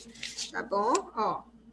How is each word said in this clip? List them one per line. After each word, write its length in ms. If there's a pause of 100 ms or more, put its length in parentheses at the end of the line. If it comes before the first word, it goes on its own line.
(520)
tá 100
bom? 300 (240)
Ó, 260 (300)